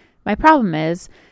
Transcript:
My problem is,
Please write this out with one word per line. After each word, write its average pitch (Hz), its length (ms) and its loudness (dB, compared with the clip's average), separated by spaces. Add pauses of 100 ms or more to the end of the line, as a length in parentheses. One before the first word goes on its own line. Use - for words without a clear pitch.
(260)
My 208 100 -4
problem 254 400 2
is, 160 340 -6 (220)